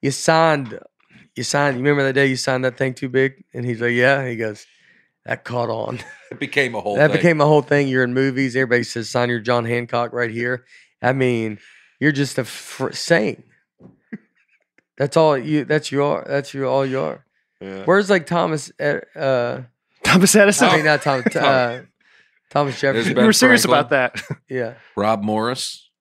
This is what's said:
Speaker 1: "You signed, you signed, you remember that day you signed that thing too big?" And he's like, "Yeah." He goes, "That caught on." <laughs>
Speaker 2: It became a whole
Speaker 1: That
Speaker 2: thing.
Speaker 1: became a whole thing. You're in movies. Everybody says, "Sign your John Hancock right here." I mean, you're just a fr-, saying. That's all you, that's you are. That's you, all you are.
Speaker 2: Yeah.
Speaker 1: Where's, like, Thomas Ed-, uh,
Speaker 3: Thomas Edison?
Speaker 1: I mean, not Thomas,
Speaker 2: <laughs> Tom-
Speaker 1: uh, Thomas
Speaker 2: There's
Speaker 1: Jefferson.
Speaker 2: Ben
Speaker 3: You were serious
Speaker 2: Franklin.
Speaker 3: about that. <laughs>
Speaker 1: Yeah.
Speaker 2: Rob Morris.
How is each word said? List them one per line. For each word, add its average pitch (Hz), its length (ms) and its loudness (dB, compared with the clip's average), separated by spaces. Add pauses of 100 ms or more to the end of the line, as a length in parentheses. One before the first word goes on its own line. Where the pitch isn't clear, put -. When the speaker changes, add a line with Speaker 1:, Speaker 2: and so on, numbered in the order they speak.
Speaker 1:
"You 139 100 -2
signed, 156 680 0 (560)
you 123 80 -6
signed, 143 320 0
you 123 80 -6
remember 143 200 2
that 135 100 0
day 139 140 4
you 131 100 0
signed 127 260 -2
that 123 140 -2
thing 131 160 -2
too 131 160 -8
big?" 135 340 -2 (100)
And 123 120 -8
he's 117 160 -4
like, 120 120 0
"Yeah." 131 320 2
He 120 120 -8
goes, 110 280 -8 (600)
"That 120 180 -8
caught 120 260 -6
on." 110 360 -8
<laughs> - 260 -20
Speaker 2:
It 127 80 -16
became 135 360 -2
a 104 60 -6
whole 104 140 -4
Speaker 1:
That 147 160 4
Speaker 2:
thing. 156 80 -2
Speaker 1:
became 160 220 4
a 143 40 4
whole 151 180 6
thing. 143 260 0
You're 131 160 0
in 123 80 -4
movies. 131 420 -2
Everybody 123 280 0
says, 113 260 -8
"Sign 120 180 0
your 120 140 -2
John 120 240 0
Hancock 120 480 -4
right 120 180 -4
here." 123 320 -6 (380)
I 123 120 2
mean, 117 440 0 (420)
you're 147 140 2
just 135 240 -2
a 123 80 -4
fr-, - 480 -8
saying. - 500 0 (1500)
That's 139 220 -2
all 156 180 4
you, 143 300 -2
that's 151 260 -2
you 139 120 0
are. - 240 0
That's 139 260 -4
you, 135 140 -4
all 135 180 0
you 131 140 -4
are. 135 260 -8 (340)
Speaker 2:
Yeah. 95 260 -14
Speaker 1:
Where's, 190 260 2
like, 180 160 0
Thomas 170 500 -2
Ed-, 147 260 -2 (120)
uh, 131 460 -2 (420)
Speaker 3:
Thomas 185 320 4
Edison? 208 340 6
Speaker 1:
I 180 60 2
mean, 156 100 0
not 151 160 2
Thomas, 135 280 -2
Speaker 2:
<laughs> - 40 -6
Tom- 160 100 -2
Speaker 1:
uh, 127 360 2 (720)
Thomas 143 280 -2
Speaker 2:
There's 139 160 0
Speaker 1:
Jefferson. 117 200 0
Speaker 2:
Ben 123 80 4
Speaker 3:
You 226 40 8
were 214 60 6
serious 247 320 4
Speaker 2:
Franklin. 143 140 4 (200)
Speaker 3:
about 123 140 -2
that. - 280 -10
<laughs> - 80 -20
Speaker 1:
Yeah. 120 260 -6 (200)
Speaker 2:
Rob 104 280 0
Morris. 110 680 -4 (120)